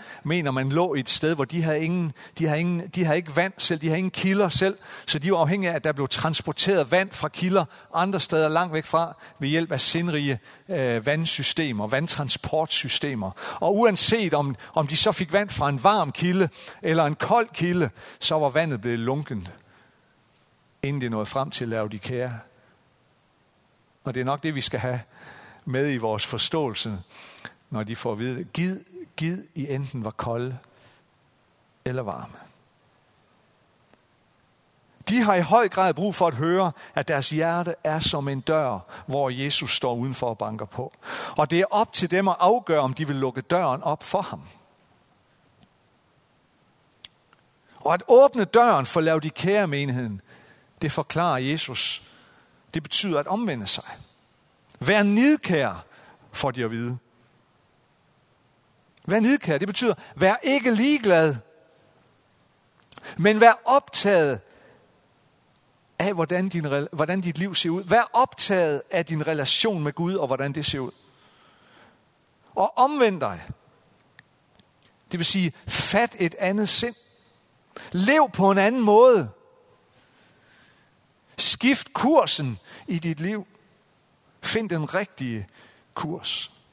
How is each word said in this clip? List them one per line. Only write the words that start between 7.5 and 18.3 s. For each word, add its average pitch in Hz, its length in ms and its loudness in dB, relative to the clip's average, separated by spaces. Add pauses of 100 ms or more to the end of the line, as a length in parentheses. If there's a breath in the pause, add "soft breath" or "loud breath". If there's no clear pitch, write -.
andre 180 260 0
steder 156 300 2
langt 165 240 0
væk 156 120 -4
fra 160 300 -2 (240 loud breath)
ved 139 100 -4
hjælp 165 220 -2
af 139 100 -2
sindrige, 151 580 0 (300 loud breath)
øh, 123 360 -2
vandsystemer, 143 840 -2
vandtransportsystemer. 139 1400 -4 (300 loud breath)
Og 180 140 2
uanset 214 580 4
om, 143 220 0 (180 loud breath)
om 151 140 0
de 151 100 -2
så 220 140 4
fik 180 220 -4
vand 202 160 2
fra 143 200 -2
en 135 140 -2
varm 190 280 4
kilde 180 380 0 (320 loud breath)
eller 165 240 2
en 147 100 0
kold 226 380 0
kilde, 175 360 0 (300 loud breath)
så - 160 0